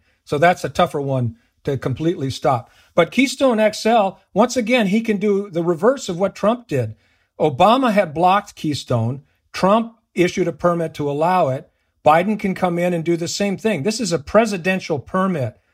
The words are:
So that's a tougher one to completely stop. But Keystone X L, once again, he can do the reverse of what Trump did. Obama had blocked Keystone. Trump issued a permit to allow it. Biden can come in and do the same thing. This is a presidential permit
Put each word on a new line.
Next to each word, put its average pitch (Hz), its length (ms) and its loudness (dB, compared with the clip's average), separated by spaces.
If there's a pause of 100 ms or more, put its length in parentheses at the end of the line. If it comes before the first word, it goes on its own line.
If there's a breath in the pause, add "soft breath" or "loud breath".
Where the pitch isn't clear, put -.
(240)
So 147 140 -4
that's 175 260 2
a 147 60 -4
tougher 165 300 0
one 131 360 -2 (280 soft breath)
to 139 120 -2
completely 156 540 -4
stop. 127 400 -2 (240 soft breath)
But 165 160 2
Keystone 254 500 0
X 214 240 0
L, 214 340 2 (140 soft breath)
once 240 240 2
again, 233 300 0
he 208 160 0
can 220 160 -2
do 202 320 0
the 170 120 -4
reverse 180 460 0
of 175 100 -6
what 190 160 -2
Trump 240 340 -2
did. 117 260 -2 (440)
Obama 202 540 4
had 185 220 0
blocked 180 400 2
Keystone. 131 680 -4 (300)
Trump 226 460 0 (160)
issued 180 320 0
a 165 60 -4
permit 170 420 -2
to 143 160 -4
allow 165 380 0
it. 135 200 -6 (360)
Biden 180 340 4
can 190 160 -2
come 175 240 -2
in 180 160 0
and 165 100 -4
do 170 120 0
the 165 100 -4
same 196 300 -4
thing. 196 260 -2
This 214 160 -2
is 196 140 -4
a 165 60 0
presidential 190 840 0
permit 180 580 -4 (160)